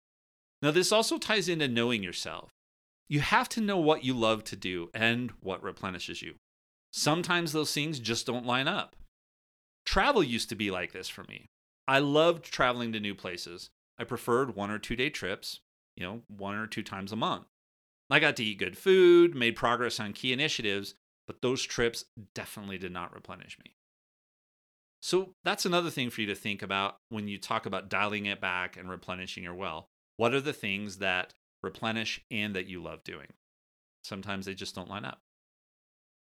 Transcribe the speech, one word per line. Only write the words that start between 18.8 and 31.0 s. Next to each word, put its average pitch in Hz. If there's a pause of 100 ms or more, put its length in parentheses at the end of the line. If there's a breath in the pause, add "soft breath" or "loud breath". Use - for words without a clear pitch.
made 117
progress 120
on 104
key 127
initiatives, 110 (320)
but -
those 127
trips - (280)
definitely 196
did 180
not 180
replenish -
me. - (1300)
So 185
that's 196
another 175
thing 123
for 117
you 104
to 101
think 104
about 98 (120)
when 107
you 101
talk 110
about 95
dialing 104
it 101
back 92
and 92
replenishing 92
your 87
well. 87 (280)
What 117
are 139
the 143
things 98
that 92 (260)